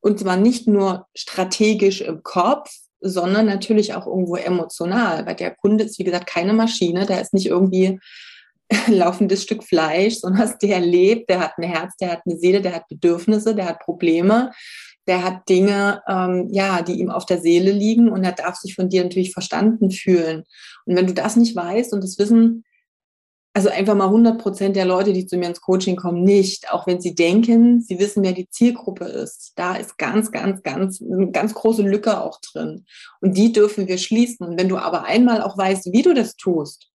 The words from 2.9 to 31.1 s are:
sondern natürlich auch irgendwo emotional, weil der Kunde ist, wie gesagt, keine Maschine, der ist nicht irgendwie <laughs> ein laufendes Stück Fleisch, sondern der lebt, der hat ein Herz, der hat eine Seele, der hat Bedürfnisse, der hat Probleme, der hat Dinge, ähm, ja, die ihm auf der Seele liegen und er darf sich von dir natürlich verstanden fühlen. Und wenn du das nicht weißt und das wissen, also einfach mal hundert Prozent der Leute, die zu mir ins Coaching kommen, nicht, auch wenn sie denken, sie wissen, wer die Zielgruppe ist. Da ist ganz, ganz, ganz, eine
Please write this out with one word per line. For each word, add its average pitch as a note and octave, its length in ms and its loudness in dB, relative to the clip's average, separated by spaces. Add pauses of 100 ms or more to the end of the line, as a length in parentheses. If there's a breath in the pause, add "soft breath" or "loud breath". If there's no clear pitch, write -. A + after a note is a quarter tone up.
sondern F#3 460 0
natürlich G#3 480 0
auch - 120 -10
irgendwo F3+ 300 -4
emotional, F3 880 -4
weil - 100 -8
der - 180 -8
Kunde G#3+ 300 2
ist, - 140 -12
wie F3+ 60 -6
gesagt, F3+ 220 -2
keine F3+ 260 -2
Maschine, G3 540 0
der F#3+ 160 -2
ist - 100 -10
nicht F#3+ 140 2
irgendwie F#3 520 2 (720 loud breath)
<laughs> A3 160 0
ein A3+ 80 4
laufendes F#3 480 0
Stück G#3+ 220 -8
Fleisch, F3 520 0
sondern G3+ 360 0 (100)
der G3 180 2
lebt, F3+ 500 2
der F#3 100 2
hat E3 160 -4
ein E3+ 80 -6
Herz, F3 320 -6
der F3+ 160 -4
hat E3 140 -8
eine E3+ 120 -4
Seele, F#3 220 2
der F3+ 140 -4
hat E3 140 -12
Bedürfnisse, G#3 680 0
der F#3+ 120 -4
hat E3 140 -8
Probleme, F3+ 720 0 (540 loud breath)
der F3+ 180 0
hat F#3 240 -8
Dinge, G3+ 580 2
ähm, F#3 440 -2
ja, G3 320 -2
die E3+ 180 -6
ihm F#3 100 -4
auf F3 140 -8
der F3+ 140 0
Seele F3 340 2
liegen A3 380 4
und F#3+ 120 -2
er F#3 100 0
darf F3+ 240 -6
sich - 180 -14
von F#3 160 -2
dir F#3 120 2
natürlich F#3 300 -2
verstanden G3+ 580 0
fühlen. E3 540 0 (400 loud breath)
Und F3+ 120 0
wenn F#3 100 2
du F#3 80 -2
das F#3 220 -2
nicht A#3 200 4
weißt G3 380 -4
und G3 100 -4
das F#3 140 -12
wissen, A3+ 460 4 (880)
also G3 160 0
einfach G3+ 280 0
mal F#3+ 140 2
hundert A3+ 280 4
Prozent G3 380 -4
der F#3+ 80 0
Leute, F#3 280 0
die F#3 140 -2
zu F#3 100 -6
mir F3 120 -2
ins F3 120 -10
Coaching F#3 360 -2
kommen, F3 260 -4
nicht, F#3+ 500 2
auch - 140 -4
wenn F3+ 140 -2
sie F3 160 -6
denken, A#3 640 6
sie F#3+ 180 -8
wissen, G3+ 240 0
wer F#3 100 0
die F3+ 160 -8
Zielgruppe G#3+ 580 -2
ist. - 500 -12
Da F3+ 180 -4
ist - 240 -12
ganz, F#3 320 -2
ganz, F#3+ 320 -6
ganz, F#3+ 400 -6
eine F#3 300 -2